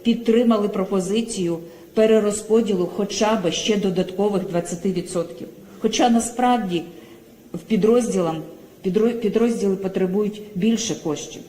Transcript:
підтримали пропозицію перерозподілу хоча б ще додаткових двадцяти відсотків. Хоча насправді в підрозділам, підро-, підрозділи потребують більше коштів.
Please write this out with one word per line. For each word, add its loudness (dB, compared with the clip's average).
підтримали 2
пропозицію -2
перерозподілу 2
хоча 0
б 0
ще 0
додаткових 0
двадцяти -2
відсотків. -6
Хоча 2
насправді 2
в -8
підрозділам, 2
підро-, 0
підрозділи 0
потребують -2
більше 0
коштів. -8